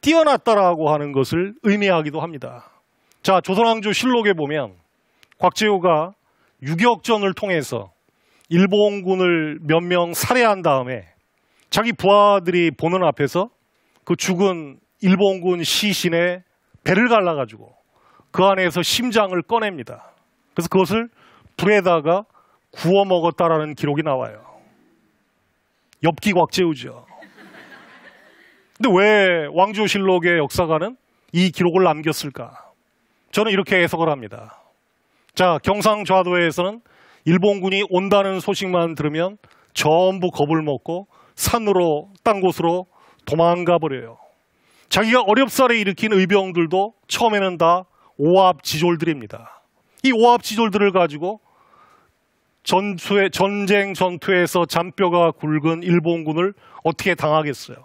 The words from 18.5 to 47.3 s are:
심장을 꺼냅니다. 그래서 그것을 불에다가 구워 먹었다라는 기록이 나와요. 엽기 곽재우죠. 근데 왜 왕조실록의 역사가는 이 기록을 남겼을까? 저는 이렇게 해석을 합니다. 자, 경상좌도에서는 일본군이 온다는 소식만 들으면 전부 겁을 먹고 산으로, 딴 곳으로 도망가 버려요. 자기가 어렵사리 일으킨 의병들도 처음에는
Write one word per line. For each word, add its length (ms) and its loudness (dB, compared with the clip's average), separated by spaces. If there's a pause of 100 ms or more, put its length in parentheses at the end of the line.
심장을 600 -2
꺼냅니다. 680 -6 (420)
그래서 140 -4
그것을 400 0 (480)
불에다가 680 2 (460)
구워 340 2
먹었다라는 720 0
기록이 300 -4
나와요. 400 -6 (1600)
엽기 280 0
곽재우죠. 760 -2 (1700)
근데 220 0
왜 560 4
왕조실록의 840 2
역사가는 580 -2 (360)
이 180 2
기록을 320 0
남겼을까? 880 -4 (640)
저는 200 0
이렇게 300 0
해석을 280 0
합니다. 520 -10 (720)
자, 280 2
경상좌도에서는 1160 0 (440)
일본군이 680 0
온다는 500 2
소식만 540 -2
들으면 440 -4 (340)
전부 580 0
겁을 320 -2
먹고 460 -8 (260)
산으로, 760 0 (120)
딴 180 0
곳으로 460 -2 (400)
도망가 520 2
버려요. 400 -8 (680)
자기가 340 2
어렵사리 580 2
일으킨 320 -2
의병들도 840 0 (140)
처음에는 500 -2